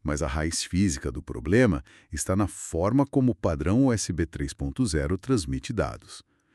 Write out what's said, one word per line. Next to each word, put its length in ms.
Mas 180
a 60
raiz 360
física 480
do 100
problema 600
está 240
na 120
forma 580
como 260
o 40
padrão 500
U 80
S 180
B 140
três 280
ponto 320
zero 320
transmite 540
dados. 520